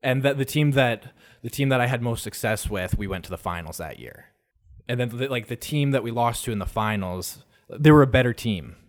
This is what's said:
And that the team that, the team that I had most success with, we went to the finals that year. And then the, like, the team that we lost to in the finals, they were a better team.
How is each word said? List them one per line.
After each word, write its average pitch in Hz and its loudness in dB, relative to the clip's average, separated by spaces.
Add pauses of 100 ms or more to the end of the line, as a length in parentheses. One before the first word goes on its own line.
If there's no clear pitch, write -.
And 131 0
that 139 0
the 135 0
team 147 2
that, 123 0 (280)
the 120 -8
team 139 -2
that 127 2
I 123 2
had 127 -2
most 117 -4
success - -4
with, 92 -4
we 104 -4
went 92 -6
to - -12
the 92 -8
finals 87 -8
that 69 -10
year. - -18 (640)
And 123 -4
then 123 0
the, 120 -4
like, 123 -4
the 123 -6
team 143 0
that 131 2
we 117 -4
lost 117 0
to 123 -4
in 104 -2
the 104 -4
finals, 98 -4 (280)
they 151 6
were 151 10
a 135 4
better 123 4
team. 98 -4 (140)